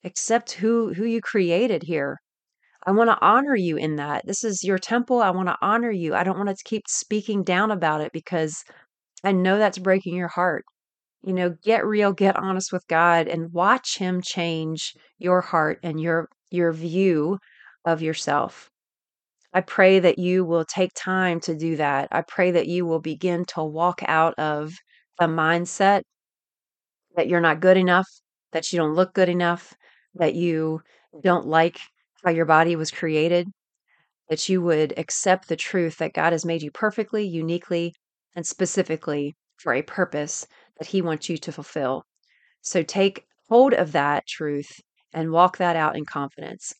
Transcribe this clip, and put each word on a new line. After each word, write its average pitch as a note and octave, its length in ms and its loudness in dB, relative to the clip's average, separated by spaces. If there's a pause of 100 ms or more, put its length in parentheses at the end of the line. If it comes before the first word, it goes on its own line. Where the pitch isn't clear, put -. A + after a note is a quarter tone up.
Accept A3+ 480 -2
who, A3 400 0
who F3 100 -4
you A#3 160 0
created F#3+ 640 0
here." C#3+ 360 -4 (680)
I F#3 40 0
wanna A3 300 4
honor C4+ 320 4
you F3 220 0
in D3+ 220 -2
that. D3 280 -6
This G3+ 200 -6
is G3+ 180 -4
your F#3 140 0
temple. A#3+ 440 0
I G3+ 80 4
wanna F3+ 320 -2
honor A#3 300 0
you. E3+ 240 -2
I - 80 2
don't F3+ 140 -2
wanna G3+ 260 -4
keep G#3+ 240 -6
speaking G#3 560 -4
down G3 260 0
about D#3+ 300 0
it D3+ 140 -6
because D#3+ 500 -6 (600)
I G3 80 2
know F#3 240 2
that's G#3 200 2
breaking F#3+ 380 0
your F3+ 140 -4
heart. F3 340 -2 (580)
You F#3+ 120 -4
know, F3+ 300 0
get A3 220 2
real, G#3 280 2
get G3 240 2
honest F#3+ 340 -4
with F3+ 160 -6
God E3 400 2
and E3 240 -6
watch F#3+ 460 0
him F#3 240 -2
change D#3+ 720 -6 (240)
your F3+ 240 2
heart D#3+ 420 -2
and D#3+ 160 -4
your, E3 300 -2 (200)
your F3 220 0
view E3+ 680 0 (440)
of E3 180 0
yourself. D#3 680 -4 (840)
I F#3 80 2
pray F#3+ 380 6
that F3 180 4
you F3+ 280 2
will E3 180 0
take F3+ 320 -2
time F#3 460 -2
to E3 140 -4
do D#3+ 200 -2
that. C#3+ 360 0
I E3 100 0
pray F3+ 300 0
that E3+ 160 2
you F3 180 -2
will E3 160 -2
begin E3+ 480 -4
to D#3+ 160 -6
walk D#3+ 420 -2
out D#3+ 300 2
of D3+ 340 -4 (480)
the F3 60 4
mindset E3+ 800 2 (1120)
that E3+ 100 0
you're E3+ 140 2
not D#3 180 2
good F#3 160 6
enough, F#3 320 4 (460)
that E3 180 -4
you F3 80 -2
don't D#3 160 0
look F#3 180 2
good F#3 140 4
enough, F3 460 -2 (400)
that E3+ 220 0
you D#3+ 440 -2 (420)
don't F3 260 2
like E3 320 2 (440)
how F3+ 80 2
your E3 140 0
body D#3+ 300 4
was D#3 160 -6
created, E3+ 560 0 (840)
that D#3 200 -4
you F#3 120 2
would D#3 360 2
accept F#3 500 0
the E3 80 -2
truth E3 420 -4
that D#3+ 160 -6
God D#3+ 200 2
has D#3+ 120 -4
made E3 160 -2
you D3 100 -10
perfectly, G#3+ 540 -4
uniquely, E3+ 680 -4 (420)
and E3+ 100 -8
specifically D#3 880 -4 (220)
for - 160 -4
a B2+ 80 0
purpose - 640 -4 (320)
that - 100 -12
he F#3+ 140 -2
wants D#3+ 280 -4
you E3 80 -4
to - 140 -10
fulfill. C#3+ 520 -6 (580)
So - 220 -2
take G3 420 -2 (240)
hold A#3+ 240 6
of D#3 200 0
that D3 340 0
truth D3 420 -6 (440)
and E3 180 -4
walk F3 260 4
that F3 180 0
out D#3 200 0
in D3+ 100 -6
confidence. - 760 -10